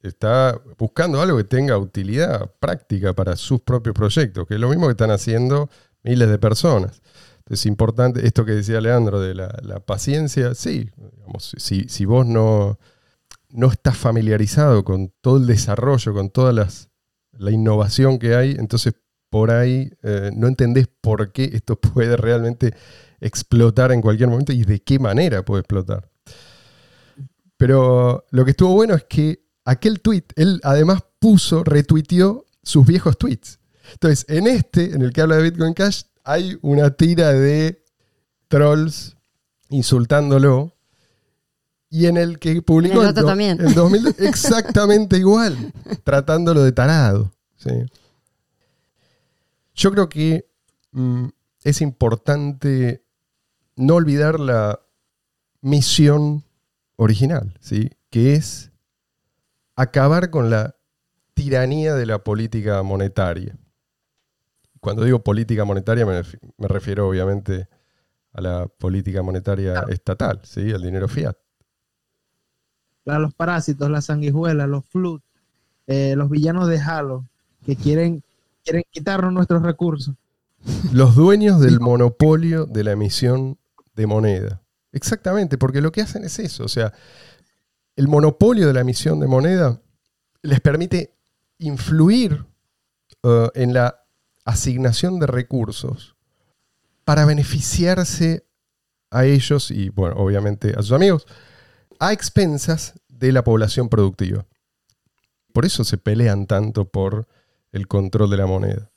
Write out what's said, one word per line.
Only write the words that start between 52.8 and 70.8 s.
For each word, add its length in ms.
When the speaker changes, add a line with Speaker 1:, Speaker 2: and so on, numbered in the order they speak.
Speaker 1:
no 200
olvidar 440
la 400
misión 840
original, 640
¿sí? 300
Que 240
es 380
acabar 540
con 200
la 260
tiranía 600
de 120
la 160
política 600
monetaria. 720
Cuando 240
digo 180
política 420
monetaria 420
me 160
ref-, 160
me 120
refiero 400
obviamente 600
a 80
la 280
política 540
monetaria 500
Speaker 3:
Claro. 160
Speaker 1:
estatal, 560
¿sí? 280
Al 100